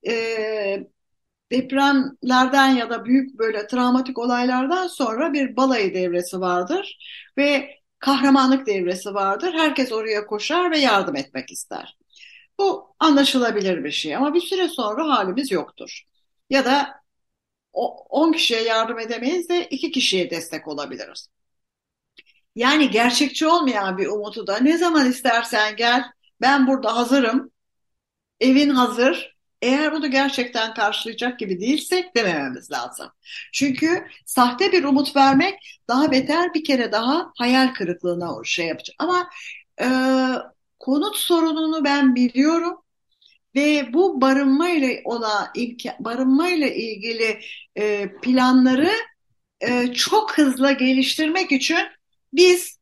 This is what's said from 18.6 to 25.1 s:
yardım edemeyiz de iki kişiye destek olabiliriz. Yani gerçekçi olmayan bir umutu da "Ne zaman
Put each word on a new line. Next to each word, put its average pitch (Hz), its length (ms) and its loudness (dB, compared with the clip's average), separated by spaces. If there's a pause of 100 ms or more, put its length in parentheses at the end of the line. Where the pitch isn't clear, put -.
yardım 226 360 -2
edemeyiz 240 500 -4
de 349 160 -2
iki 269 260 -6
kişiye 190 400 -2
destek 165 380 -10
olabiliriz. 139 600 -12 (1300)
Yani 262 340 2
gerçekçi 247 560 0
olmayan 233 520 0
bir 196 80 -2
umutu 208 400 -8
da 196 120 -4
"Ne 302 200 4
zaman 320 320 2